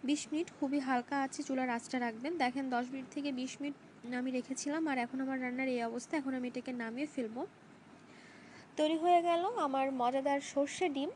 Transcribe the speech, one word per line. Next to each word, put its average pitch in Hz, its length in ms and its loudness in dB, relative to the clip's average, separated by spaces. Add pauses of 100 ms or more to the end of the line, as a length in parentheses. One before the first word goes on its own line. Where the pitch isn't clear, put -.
বিশ 294 280 2
মিনিট। 320 160 0 (120)
খুবই 285 200 2
হালকা 262 420 0
আছে 269 220 -4
চুলার 262 260 0
আঁচটা 240 300 -2
রাখবেন। 240 380 -2
দেখেন 262 320 0
দশ 247 220 2
মিনিট 269 200 -8
থেকে 285 200 -2
বিশ 254 300 -4
মিনিট 285 140 -4 (380)
আমি 254 180 0
রেখেছিলাম, 285 560 -2
আর 269 100 2
এখন 247 240 -2
আমার 262 200 -2
রান্নার 254 260 -2
এই 247 160 0
অবস্থা। 233 340 -2
এখন 269 160 0
আমি 247 140 -2
এটাকে 247 260 -4
নামিয়ে 240 340 -4
ফেলবো। 247 400 -4 (1300)
তৈরি 302 200 4
হয়ে 349 240 8
গেল 339 240 4 (120)
আমার 269 340 2
মজাদার 269 500 2
সর্ষে 285 480 0
ডিম। 277 260 0